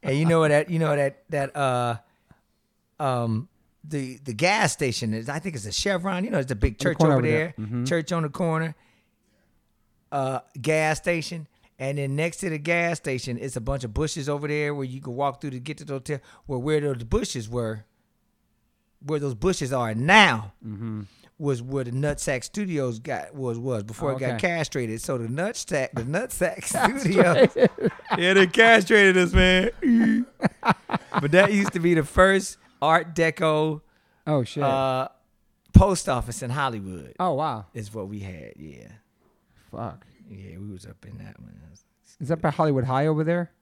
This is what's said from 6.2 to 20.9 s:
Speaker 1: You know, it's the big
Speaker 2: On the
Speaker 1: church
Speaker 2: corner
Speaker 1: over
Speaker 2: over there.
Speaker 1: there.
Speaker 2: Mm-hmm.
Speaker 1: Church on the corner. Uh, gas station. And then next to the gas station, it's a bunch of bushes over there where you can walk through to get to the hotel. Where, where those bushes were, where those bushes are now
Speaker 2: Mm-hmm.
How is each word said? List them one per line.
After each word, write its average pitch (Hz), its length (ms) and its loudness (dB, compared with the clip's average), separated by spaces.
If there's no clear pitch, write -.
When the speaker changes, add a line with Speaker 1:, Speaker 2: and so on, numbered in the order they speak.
Speaker 1:
You 240 60 -6
know, 190 80 0
it's 131 100 -4
the 135 60 -4
big 104 200 0
Speaker 2:
On - 40 -16
the 175 60 -8
Speaker 1:
church 170 140 0
Speaker 2:
corner 156 160 6
Speaker 1:
over 131 120 4
Speaker 2:
over - 20 -
there. 156 280 0
Speaker 1:
there. 110 100 -8
Speaker 2:
Mm-hmm. 120 180 -4
Speaker 1:
Church 160 280 -2
on 165 100 -2
the 151 60 -4
corner. 160 480 -4
Uh, 131 260 -2
gas 156 400 0
station. 165 500 -4
And 139 180 -4
then 139 180 -2
next 160 220 -2
to 185 120 -4
the 156 80 -4
gas 170 400 -2
station, 127 420 -6
it's 127 160 -8
a 127 40 -4
bunch 131 240 -6
of 107 100 -8
bushes 147 340 -4
over 147 200 -4
there 147 260 -2
where 139 100 -6
you 131 160 -10
can 127 140 -10
walk 135 260 -4
through 147 100 -8
to 127 100 -10
get 143 180 -12
to 147 60 -18
the - 100 -10
hotel. 135 240 -8
Where, 131 120 -6
where 151 220 0
those 135 240 -4
bushes 123 440 -2
were, 113 360 -6
where 147 160 -4
those 139 160 -4
bushes 147 360 0
are 117 220 -2
now 131 600 4
Speaker 2:
Mm-hmm. 107 360 -8